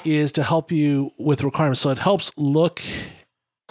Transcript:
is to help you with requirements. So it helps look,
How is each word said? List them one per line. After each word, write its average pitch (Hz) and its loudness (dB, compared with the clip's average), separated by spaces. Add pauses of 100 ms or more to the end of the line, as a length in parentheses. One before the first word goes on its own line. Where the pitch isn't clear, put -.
is 151 2
to 151 0
help 160 0
you 147 2
with 143 0
requirements. 139 0
So 147 0
it 131 -2
helps 185 0
look, 151 0 (880)